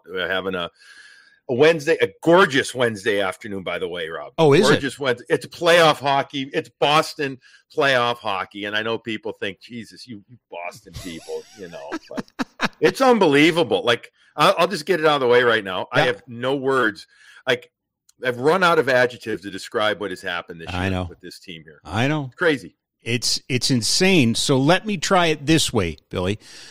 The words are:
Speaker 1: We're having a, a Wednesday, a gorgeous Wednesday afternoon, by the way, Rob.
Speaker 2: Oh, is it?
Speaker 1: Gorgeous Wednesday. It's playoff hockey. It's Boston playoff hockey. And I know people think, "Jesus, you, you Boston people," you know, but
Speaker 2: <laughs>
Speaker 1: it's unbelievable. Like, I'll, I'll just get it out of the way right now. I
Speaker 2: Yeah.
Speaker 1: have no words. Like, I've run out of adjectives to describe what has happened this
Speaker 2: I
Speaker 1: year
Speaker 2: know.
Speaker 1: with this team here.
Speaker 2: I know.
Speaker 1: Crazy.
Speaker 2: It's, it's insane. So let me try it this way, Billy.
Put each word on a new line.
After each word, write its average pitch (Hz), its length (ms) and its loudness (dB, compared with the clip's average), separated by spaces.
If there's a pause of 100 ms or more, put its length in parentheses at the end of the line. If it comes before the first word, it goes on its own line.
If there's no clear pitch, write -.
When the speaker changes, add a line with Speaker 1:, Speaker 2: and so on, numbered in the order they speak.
Speaker 1:
We're 90 200 -6
having 92 280 -4
a, 87 160 -6 (760)
a 135 60 -4
Wednesday, 151 480 2
a 120 80 0 (140)
gorgeous 160 500 4
Wednesday 110 480 -2
afternoon, 98 400 -6
by 87 160 -6
the 90 100 -6
way, 85 220 -8
Rob. 73 300 -12
Speaker 2:
Oh, 156 140 6
is 185 140 4
it? - 60 4
Speaker 1:
Gorgeous 131 240 -4
Wednesday. 139 320 -4
It's - 160 -2
playoff 165 540 4
hockey. 139 540 -2
It's 160 160 -4 (100)
Boston 147 580 0 (380)
playoff 131 420 2
hockey. 101 480 -6
And 104 100 -6
I 107 60 0
know 113 160 -4
people 110 360 -10
think, 98 260 -10
"Jesus, 110 480 -18
you, 104 200 -16
you 123 120 -20 (100)
Boston 90 440 -16 (100)
people," - 400 -12 (160)
you 92 80 -16
know, 76 240 -16 (180)
but - 680 -8
Speaker 2:
<laughs> - 40 -20
Speaker 1:
it's - 200 0
unbelievable. 160 840 4
Like, 117 280 0 (240)
I'll, 170 220 4
I'll 175 100 2
just 185 200 -8
get 180 120 0
it 156 60 -2
out 151 100 6
of 143 60 0
the 131 60 2
way 123 160 6
right 113 200 2
now. 95 280 -6
I 123 80 2
Speaker 2:
Yeah. 151 80 4
Speaker 1:
have 123 200 -4
no 127 280 -4
words. 131 500 0 (420)
Like, 127 240 -2 (540)
I've 123 140 -2
run 165 240 2
out 170 160 4
of 120 100 0
adjectives 120 540 0
to 98 80 -10
describe 104 480 -2
what 98 100 -6
has 92 120 -10
happened 87 400 -8
this 82 120 -10
Speaker 2:
I 90 140 -2
Speaker 1:
year - 20 0
Speaker 2:
know. 92 180 -2
Speaker 1:
with 82 140 -18
this 85 160 -18
team 82 260 -18
here. 76 220 -20
Speaker 2:
I 107 220 -2
know. 143 280 -4
Speaker 1:
Crazy. 139 400 -2 (280)
Speaker 2:
It's, 117 440 -4
it's 127 220 -2
insane. 139 640 2
So 135 240 0
let 160 280 2
me 208 120 -4
try 175 300 2
it 156 180 -2
this 156 260 2
way, 87 260 -2 (120)
Billy. 95 300 -4 (320)